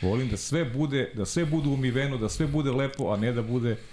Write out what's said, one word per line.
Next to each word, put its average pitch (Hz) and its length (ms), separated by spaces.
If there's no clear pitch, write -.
Volim 117 260
da 104 100
sve 160 280
bude, 135 460
da 104 140
sve 170 200
bude 151 220
umiveno, 135 500
da 110 100
sve 156 200
bude 143 240
lepo, 135 340
a 101 100
ne 110 160
da 117 120
bude, 117 320